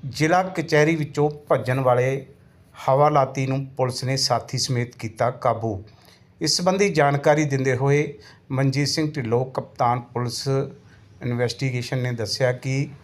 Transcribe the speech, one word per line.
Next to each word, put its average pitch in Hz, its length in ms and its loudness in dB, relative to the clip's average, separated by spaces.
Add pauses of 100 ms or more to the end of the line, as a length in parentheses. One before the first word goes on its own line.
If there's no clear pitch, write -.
ਜ਼ਿਲ੍ਹਾ 160 360 2
ਕਚਹਿਰੀ 160 540 2
ਵਿੱਚੋਂ 147 340 0 (180)
ਭੱਜਣ 127 320 0
ਵਾਲੇ 127 460 2 (480)
ਹਵਾਲਾਤੀ 139 720 2
ਨੂੰ 135 200 -2 (100)
ਪੁਲਿਸ 127 280 -2
ਨੇ 131 120 -2
ਸਾਥੀ 123 420 -2
ਸਮੇਤ 120 380 -2
ਕੀਤਾ 117 340 -2
ਕਾਬੂ। 113 520 -2 (580)
ਇਸ 156 160 0
ਸੰਬੰਧੀ 190 320 2
ਜਾਣਕਾਰੀ 151 560 4
ਦਿੰਦੇ 131 320 0
ਹੋਏ 143 380 0 (380)
ਮਨਜੀਤ 135 360 0
ਸਿੰਘ 156 280 -2
ਢਿੱਲੋਂ, 120 280 0
ਕਪਤਾਨ 123 560 -2 (140)
ਪੁਲਿਸ 120 340 -4 (760)
ਇਨਵੈਸਟੀਗੇਸ਼ਨ 123 760 -2
ਨੇ 123 140 -4
ਦੱਸਿਆ 117 400 -2
ਕਿ 135 360 -4 (160)